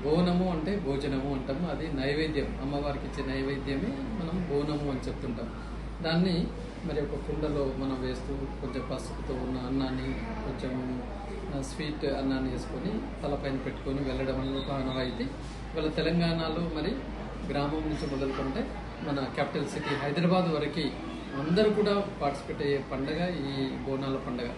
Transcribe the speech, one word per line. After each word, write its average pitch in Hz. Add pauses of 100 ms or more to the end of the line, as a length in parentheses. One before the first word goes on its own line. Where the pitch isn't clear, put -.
బోనము 175
అంటే 170
భోజనము 139
అంటాము, 139
అది 147
నైవేద్యం, 139
అమ్మవారికి 139
ఇచ్చే 131
నైవేద్యమే 135 (280)
మనం 175
బోనము 143
అని 127
చెప్తుంటాం. 113 (480)
దాన్ని 170 (380)
మరి 151
ఒక 143
కుండలో 147
మనం 131
వేస్తూ, 127
కొంచెం 135
పసుపుతో -
ఉన్న 127
అన్నాన్ని, 131 (320)
కొంచెం, 127 (520)
ఆ, 135
స్వీట్ 147
అన్నాన్ని 135
వేసుకొని -
తలపైన 139
పెట్టుకొని 135
వెళ్ళడం 131
అనేది 135
ఒక 135
ఆనవాయితీ. 131
ఇవాళ -
తెలంగాణలో 165 (140)
మరి 156 (580)
గ్రామం 147
నుంచి 147
మొదలుకుంటే 135 (360)
మన 143 (120)
క్యాపిటల్ 143
సిటీ 147
హైదరాబాద్ 165
వరకు 147 (600)
అందరూ 180
కూడా 202 (180)
పార్టిసిపేట్ 165
అయ్యే 139
పండగ 156
ఈ 135
బోనాల 135 (100)
పండగ. 123